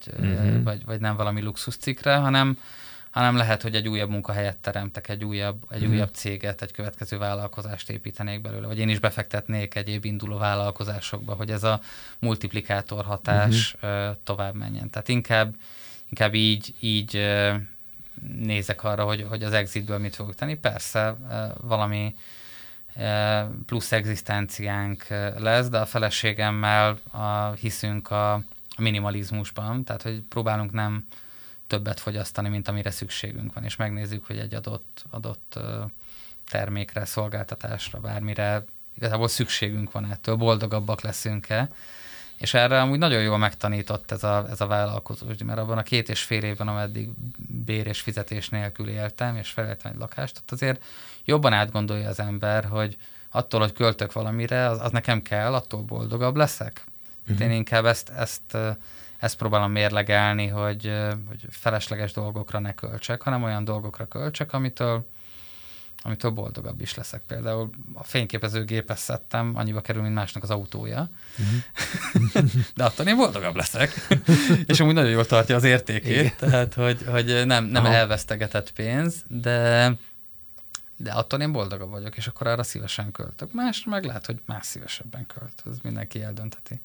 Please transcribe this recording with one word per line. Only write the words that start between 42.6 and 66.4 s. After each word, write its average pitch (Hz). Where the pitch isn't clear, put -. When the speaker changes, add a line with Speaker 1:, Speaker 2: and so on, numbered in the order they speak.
Speaker 1:
amúgy 135
nagyon 147
jól 107
megtanított 104
ez 104
a, 104
ez 110
a 101
vállalkozósdi, 107
mert 110
abban 110
a 110
két 117
és 110
fél 107
évben, 107
ameddig 107
bér 110
és 104
fizetés 107
nélkül 104
éltem, 107
és 110
felvettem 107
egy 113
lakást, 113
ott -
azért 131
jobban 147
átgondolja 104
az 101
ember, 104
hogy 107
attól, 117
hogy 107
költök 110
valamire, 117
az, 113
az 120
nekem 113
kell, 107
attól 117
boldogabb 113
leszek. 147
Speaker 2:
Mhm. 104
Speaker 1:
Én 113
inkább 113
ezt, 117
ezt, 127
ö, 110
ezt -
próbálom 104
mérlegelni, 104
hogy, 104
ö, 107
hogy 107
felesleges 107
dolgokra 107
ne 104
költsek, 110
hanem 127
olyan 107
dolgokra 107
költsek, 151
amitől, 123
amitől 110
boldogabb 113